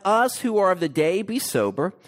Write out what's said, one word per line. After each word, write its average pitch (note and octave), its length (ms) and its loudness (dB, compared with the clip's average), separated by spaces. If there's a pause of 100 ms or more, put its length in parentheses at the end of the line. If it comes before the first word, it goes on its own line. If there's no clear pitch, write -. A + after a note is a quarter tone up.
us A#3 320 2
who A3+ 180 -2
are G3 140 4
of F3 100 0
the E3 80 -2
day D#3+ 320 0
be G3 180 -4
sober, B2+ 540 -2 (160)